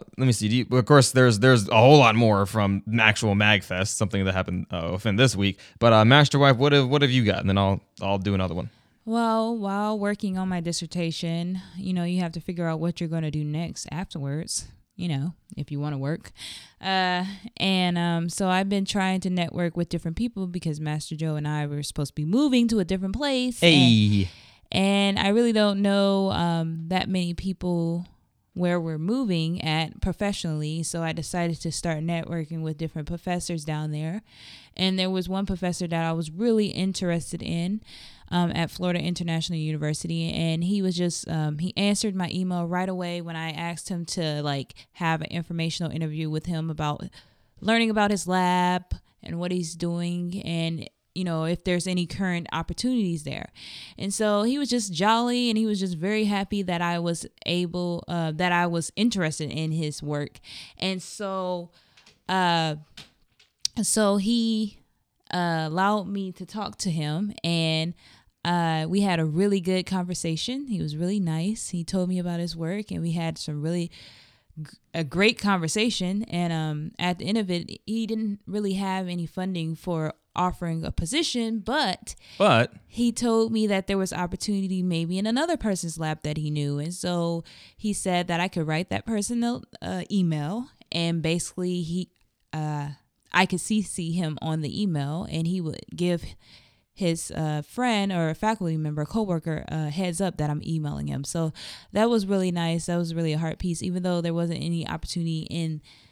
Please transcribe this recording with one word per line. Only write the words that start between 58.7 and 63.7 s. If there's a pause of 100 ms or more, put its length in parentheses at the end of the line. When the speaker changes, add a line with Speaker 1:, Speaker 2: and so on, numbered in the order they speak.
Speaker 2:
interested
in
his
work. (360)
And
so, (580)
uh, (1080)